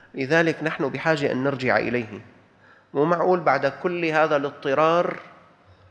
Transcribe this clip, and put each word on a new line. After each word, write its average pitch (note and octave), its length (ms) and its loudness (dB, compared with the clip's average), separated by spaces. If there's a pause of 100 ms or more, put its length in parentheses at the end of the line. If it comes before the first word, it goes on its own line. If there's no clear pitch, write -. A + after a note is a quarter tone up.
(140)
لذلك D#3 480 0
نحن D3+ 260 -2
بحاجة C#3+ 440 0
أن B2+ 120 -2
نرجع B2+ 340 0
إليه. A2+ 460 -4 (720)
مو C#3+ 100 2
معقول F3 360 2
بعد C#3 260 2
كل F3 380 -4
هذا D#3 320 2
الاضطرار D3+ 840 0 (720)